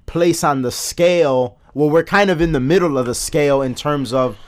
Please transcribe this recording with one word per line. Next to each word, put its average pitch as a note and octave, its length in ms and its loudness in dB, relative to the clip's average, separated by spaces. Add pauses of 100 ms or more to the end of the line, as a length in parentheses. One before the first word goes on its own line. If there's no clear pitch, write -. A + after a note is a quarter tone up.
place E3+ 380 0
on C#3 180 0
the B2 80 -2
scale. D3 880 0 (140)
Well, D3 180 0
we're E3 140 4
kind G3 260 2
of E3 100 0
in E3 120 2
the D3 80 0
middle D#3 360 2
of B2+ 100 0
the A#2+ 80 -4
scale C#3+ 480 0
in C3 120 -4
terms C#3 380 -4
of B2+ 360 -2